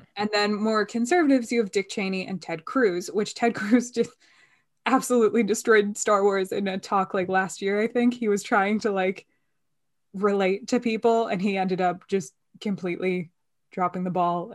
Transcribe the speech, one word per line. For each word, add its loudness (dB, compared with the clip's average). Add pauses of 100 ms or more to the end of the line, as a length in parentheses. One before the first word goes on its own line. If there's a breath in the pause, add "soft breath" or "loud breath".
(160)
and -2
then 2
more 0
conservatives, 2
you 2
have -2
Dick -2
Cheney -4
and -8
Ted -10
Cruz, 0
which -4
Ted 2
Cruz 2
just -2 (760 soft breath)
absolutely 2
destroyed 2
Star 0
Wars 2
in -2
a -4
talk, -2
like, -2
last -2
year, 0
I 0
think. 0
He -4
was 2
trying 0
to, -2
like, -2 (840)
relate 0
to 2
people, 0
and -2
he 0
ended -2
up -2
just -4 (260)
completely -4 (400)
dropping -4
the -4
ball -2